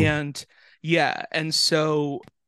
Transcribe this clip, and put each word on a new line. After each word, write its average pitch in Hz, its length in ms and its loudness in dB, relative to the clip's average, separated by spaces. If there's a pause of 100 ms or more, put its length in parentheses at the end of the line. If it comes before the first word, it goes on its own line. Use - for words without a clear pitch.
And 147 420 -2 (360)
yeah, 160 500 0
and 156 240 -2
so 151 640 2 (260)